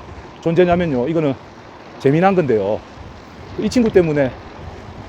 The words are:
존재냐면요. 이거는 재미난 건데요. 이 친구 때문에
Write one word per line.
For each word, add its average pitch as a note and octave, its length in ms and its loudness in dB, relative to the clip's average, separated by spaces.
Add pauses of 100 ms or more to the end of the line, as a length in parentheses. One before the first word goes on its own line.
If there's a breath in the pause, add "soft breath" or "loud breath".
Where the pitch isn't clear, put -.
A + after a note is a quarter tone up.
(420)
존재냐면요. E3 680 2
이거는 D#3 240 0 (680)
재미난 E3 340 4
건데요. A2 460 2 (800)
이 G#3+ 100 0
친구 A3+ 220 2
때문에 D3+ 400 4 (760)